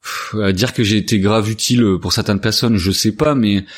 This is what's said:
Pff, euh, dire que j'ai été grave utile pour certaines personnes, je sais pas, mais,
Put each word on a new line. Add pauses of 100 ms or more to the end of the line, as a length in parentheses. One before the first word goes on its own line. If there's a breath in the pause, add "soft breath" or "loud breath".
Pff,
euh,
dire
que
j'ai
été
grave
utile (160)
pour
certaines
personnes,
je
sais
pas,
mais, (120)